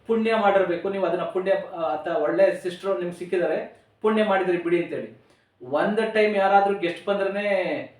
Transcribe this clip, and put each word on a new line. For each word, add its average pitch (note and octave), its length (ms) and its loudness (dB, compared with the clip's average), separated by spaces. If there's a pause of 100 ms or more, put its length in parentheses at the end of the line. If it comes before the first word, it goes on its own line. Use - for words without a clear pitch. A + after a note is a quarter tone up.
ಪುಣ್ಯ A3+ 300 0
ಮಾಡಿರ್ಬೇಕು. F#3+ 520 2
ನೀವು G3 180 -2
ಅದನ್ನ E3 160 0
ಪುಣ್ಯ, F#3 300 -2
ಆ, F3 280 -4
ಅಂತ D#3 280 -4
ಒಳ್ಳೆ E3+ 520 2
ಸಿಸ್ಟರ್ F#3+ 380 -4
ನಿಮ್ಗೆ F3 180 -6
ಸಿಕ್ಕಿದ್ದಾರೆ, F3 680 -4 (160)
ಪುಣ್ಯ G#3+ 220 2
ಮಾಡಿದ್ರಿ F#3 380 0
ಬಿಡಿ E3+ 200 0
ಅಂತೇಳಿ. B2 440 -10 (360)
ಒಂದು G3+ 500 0
ಟೈಮ್ G#3+ 240 2
ಯಾರಾದ್ರೂ G3 420 4
ಗೆಸ್ಟ್ E3+ 280 -6
ಬಂದ್ರೇನೆ G3 420 -2 (520)